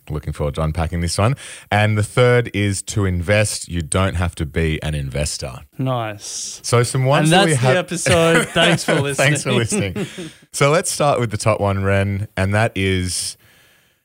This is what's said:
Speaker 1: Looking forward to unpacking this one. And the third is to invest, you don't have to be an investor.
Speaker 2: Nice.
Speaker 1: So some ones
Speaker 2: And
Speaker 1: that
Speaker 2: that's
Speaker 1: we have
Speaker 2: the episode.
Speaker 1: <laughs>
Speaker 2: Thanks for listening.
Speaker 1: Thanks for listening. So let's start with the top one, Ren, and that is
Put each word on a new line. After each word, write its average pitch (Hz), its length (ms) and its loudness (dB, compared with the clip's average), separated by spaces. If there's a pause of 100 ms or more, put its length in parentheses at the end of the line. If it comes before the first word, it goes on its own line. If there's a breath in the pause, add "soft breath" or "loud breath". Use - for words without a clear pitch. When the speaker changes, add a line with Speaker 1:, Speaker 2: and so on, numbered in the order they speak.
(120)
Speaker 1:
Looking 76 220 -6
forward 73 220 -4
to 80 60 -4
unpacking 80 400 -2
this 85 160 -4
one. 107 160 2 (380 loud breath)
And 107 260 2
the 104 60 0
third 123 500 2
is 101 300 0
to 104 220 -2
invest, 95 600 0
you 85 140 -4
don't 92 320 0
have 85 220 -2
to 82 100 -4
be 80 380 -2
an 76 100 -4
investor. 73 680 -6 (180)
Speaker 2:
Nice. 117 840 -6
Speaker 1:
So 120 220 2
some 131 220 0
ones 151 260 4
Speaker 2:
And - 20 6
Speaker 1:
that 175 40 8 (100)
Speaker 2:
that's - 20 2 (120)
Speaker 1:
we 127 60 2
have 127 60 4
Speaker 2:
the 185 60 2
episode. 170 680 2
Speaker 1:
<laughs> - 60 -14
Speaker 2:
Thanks 170 300 2
for 175 180 2
listening. 139 280 0
Speaker 1:
Thanks 147 140 0
for 135 100 -2
listening. 123 520 0 (460 loud breath)
So 143 180 2
let's 170 220 2
start 147 280 2
with 120 120 -2
the 104 60 -4
top 107 220 0
one, 98 240 0
Ren, 98 440 0 (100)
and 95 160 0
that 110 220 2
is 92 640 -2 (680 soft breath)